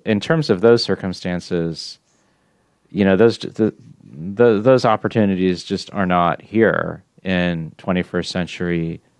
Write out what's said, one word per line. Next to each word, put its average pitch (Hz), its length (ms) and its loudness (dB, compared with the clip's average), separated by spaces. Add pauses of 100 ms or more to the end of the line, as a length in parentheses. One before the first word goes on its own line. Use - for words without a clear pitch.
in 107 120 2
terms 160 320 0
of 92 100 2
those 117 220 6
circumstances, 87 1160 -6 (920)
you 98 140 0
know, 95 120 4
those, 110 220 4
the, - 360 -2 (280)
the, 101 580 0
those 127 240 4
opportunities 98 800 0
just - 300 -8
are 98 140 -2
not 87 340 0
here 87 600 0 (200)
in 87 540 -4
twenty-first 90 540 -4
century 85 680 -6 (220)